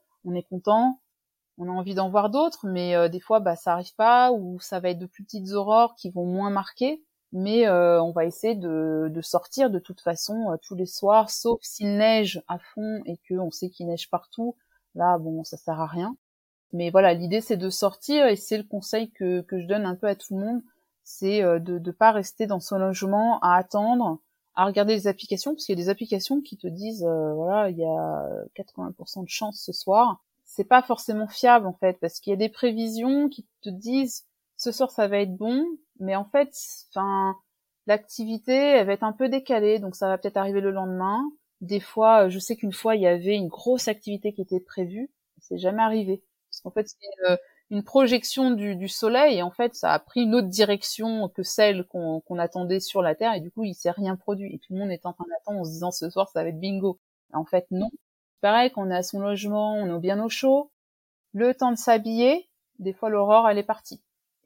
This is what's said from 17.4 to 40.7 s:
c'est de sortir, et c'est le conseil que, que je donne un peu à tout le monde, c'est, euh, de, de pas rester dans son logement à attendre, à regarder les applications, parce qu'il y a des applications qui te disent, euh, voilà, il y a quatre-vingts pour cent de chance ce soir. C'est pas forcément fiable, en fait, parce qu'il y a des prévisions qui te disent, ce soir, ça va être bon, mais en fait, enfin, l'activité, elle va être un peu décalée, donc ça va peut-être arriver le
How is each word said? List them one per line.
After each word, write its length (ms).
c'est 160
de 120
sortir, 560
et 100
c'est 220
le 60
conseil 480
que, 300
que 180
je 80
donne 180
un 100
peu 120
à 80
tout 200
le 80
monde, 200
c'est, 400
euh, 160
de, 180
de 140
pas 200
rester 360
dans 120
son 200
logement 600
à 140
attendre, 640
à 100
regarder 300
les 100
applications, 480
parce 120
qu'il 120
y 20
a 40
des 60
applications 520
qui 160
te 80
disent, 400
euh, 300
voilà, 340
il 80
y 80
a 420
quatre-vingts 380
pour 160
cent 120
de 80
chance 340
ce 100
soir. 500
C'est 120
pas 160
forcément 480
fiable, 360
en 60
fait, 300
parce 180
qu'il 120
y 20
a 40
des 120
prévisions 800
qui 180
te 80
disent, 560
ce 160
soir, 180
ça 160
va 120
être 140
bon, 320
mais 160
en 80
fait, 240
enfin, 480
l'activité, 640
elle 340
va 60
être 120
un 100
peu 160
décalée, 500
donc 160
ça 140
va 80
peut-être 180
arriver 240
le 120